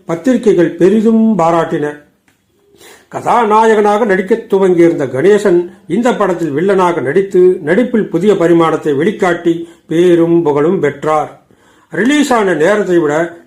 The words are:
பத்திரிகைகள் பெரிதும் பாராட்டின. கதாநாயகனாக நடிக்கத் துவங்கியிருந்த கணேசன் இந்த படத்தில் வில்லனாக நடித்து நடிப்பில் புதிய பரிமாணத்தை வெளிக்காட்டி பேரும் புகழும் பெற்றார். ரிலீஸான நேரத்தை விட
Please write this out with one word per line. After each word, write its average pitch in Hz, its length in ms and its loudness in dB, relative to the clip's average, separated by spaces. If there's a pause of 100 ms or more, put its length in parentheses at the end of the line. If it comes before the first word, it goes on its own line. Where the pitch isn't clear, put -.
பத்திரிகைகள் 175 720 0
பெரிதும் 220 640 2
பாராட்டின. 160 720 -2 (1000)
கதாநாயகனாக 214 960 0
நடிக்கத் 190 480 -2
துவங்கியிருந்த 170 520 2
கணேசன் 175 680 0 (160)
இந்த 226 280 -2
படத்தில் 170 380 -4
வில்லனாக 175 480 0
நடித்து 180 600 0
நடிப்பில் 202 480 -2
புதிய 190 240 0
பரிமாணத்தை 165 600 0
வெளிக்காட்டி 170 680 -2 (240)
பேரும் 170 560 2
புகழும் 147 360 0
பெற்றார். 147 680 -4 (460)
ரிலீஸான 226 640 0
நேரத்தை 180 420 0
விட 165 500 -2